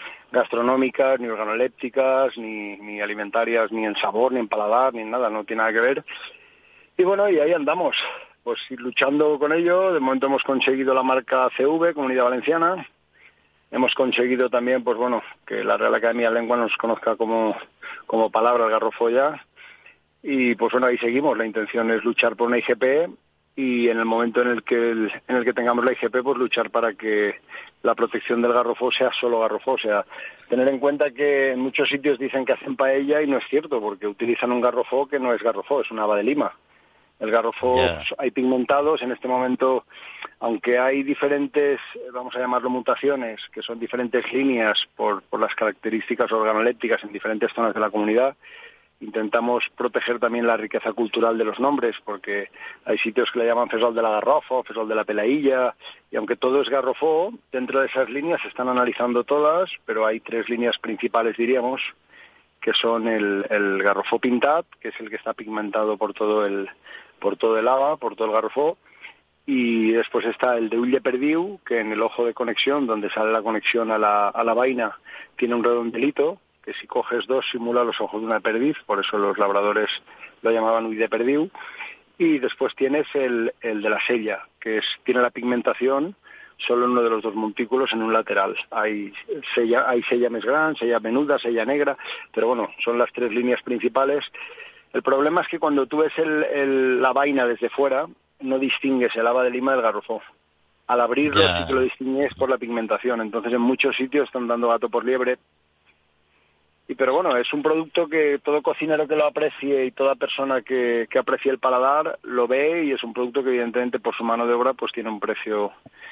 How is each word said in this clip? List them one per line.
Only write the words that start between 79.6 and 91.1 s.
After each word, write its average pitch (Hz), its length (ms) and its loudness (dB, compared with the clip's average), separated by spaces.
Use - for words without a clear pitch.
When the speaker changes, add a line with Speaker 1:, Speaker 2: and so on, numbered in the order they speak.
Speaker 1:
lo 113 100 2
llamaban 113 340 2
ull 110 120 -4
de 110 120 0
perdiu. 135 400 0
Y 156 220 2
después 127 360 -2
tienes 139 400 0
el, 120 360 0
el 107 200 -4
de 107 80 0
la 104 160 0
sella, 110 380 -2
que 110 160 -2
es, 107 80 -2
tiene 123 180 2
la 123 100 2
pigmentación 123 840 0
solo 123 280 0
en 123 60 2
uno 123 100 4
de 117 80 2
los 110 140 0
dos 104 120 -4
montículos, 117 560 -2
en 113 120 -2
un 113 100 0
lateral. 101 420 0
Hay 107 400 -2
sella, 120 340 4
hay 120 140 2
sella 120 260 2
més 110 160 -4
gran, 151 300 2
sella 117 240 0
menuda, 135 400 2